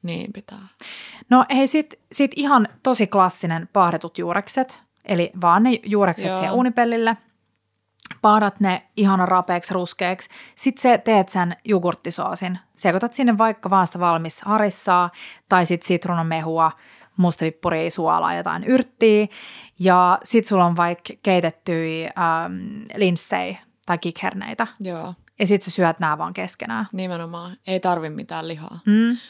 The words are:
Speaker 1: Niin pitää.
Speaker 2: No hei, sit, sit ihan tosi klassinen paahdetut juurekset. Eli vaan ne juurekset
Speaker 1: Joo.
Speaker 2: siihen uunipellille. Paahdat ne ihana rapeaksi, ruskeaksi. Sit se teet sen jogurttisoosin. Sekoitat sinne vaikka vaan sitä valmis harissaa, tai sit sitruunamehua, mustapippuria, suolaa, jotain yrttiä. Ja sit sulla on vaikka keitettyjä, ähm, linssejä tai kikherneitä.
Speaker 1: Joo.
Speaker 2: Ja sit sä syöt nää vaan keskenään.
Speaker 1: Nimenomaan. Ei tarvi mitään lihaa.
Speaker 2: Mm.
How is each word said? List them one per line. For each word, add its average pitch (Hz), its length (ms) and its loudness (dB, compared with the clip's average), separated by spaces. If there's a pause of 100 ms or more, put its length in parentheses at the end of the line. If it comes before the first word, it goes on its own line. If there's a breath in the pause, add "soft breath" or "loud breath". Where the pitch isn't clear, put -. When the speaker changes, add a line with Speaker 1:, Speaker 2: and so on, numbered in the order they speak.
Speaker 1:
Niin 175 300 -10
pitää. 202 260 -20 (720 loud breath)
Speaker 2:
No 254 240 6
hei, 269 140 2
sit, 302 320 -2 (120)
sit 277 240 0
ihan 277 320 2 (160)
tosi 233 240 0
klassinen 175 640 0
paahdetut 170 440 0
juurekset. 196 600 -4 (260)
Eli 175 260 -2 (100)
vaan 175 220 6
ne 247 200 2
juurekset 196 440 0
Speaker 1:
Joo. 185 80 -2
Speaker 2:
siihen 190 180 -2
uunipellille. 233 640 0 (1040)
Paahdat 208 380 4
ne 190 240 0 (140)
ihana 196 280 4
rapeaksi, 180 480 0
ruskeaksi. 180 560 -4 (260 loud breath)
Sit - 220 -2
se 240 200 4
teet 208 320 2
sen 175 260 -2 (100)
jogurttisoosin. 180 920 -2 (180)
Sekoitat 190 360 0
sinne 240 240 2
vaikka 220 320 0
vaan 185 180 4
sitä 175 120 -8
valmis 165 420 0
harissaa, 196 680 0 (400 loud breath)
tai 180 160 4
sit 175 180 -2
sitruunamehua, 165 880 0 (460 soft breath)
mustapippuria, 165 720 -2
suolaa, 165 440 0
jotain 170 280 -6
yrttiä. 220 640 2 (520 loud breath)
Ja 180 440 4
sit 220 220 2
sulla 185 200 4
on 175 120 2
vaikka 170 360 -2 (100)
keitettyjä, 165 960 -2
ähm, 165 360 -2 (420)
linssejä 180 640 0 (280)
tai 180 120 -2
kikherneitä. 190 680 -8 (120)
Speaker 1:
Joo. 180 340 -10 (260)
Speaker 2:
Ja 202 80 2
sit 196 140 2
sä 180 100 -2
syöt 170 280 2
nää 151 180 -2
vaan 165 160 -8
keskenään. 208 600 -6
Speaker 1:
Nimenomaan. 175 640 -10 (100)
Ei 190 120 -4
tarvi 170 300 -2
mitään 160 380 -10
lihaa. 165 380 -14
Speaker 2:
Mm. 226 320 2 (120 loud breath)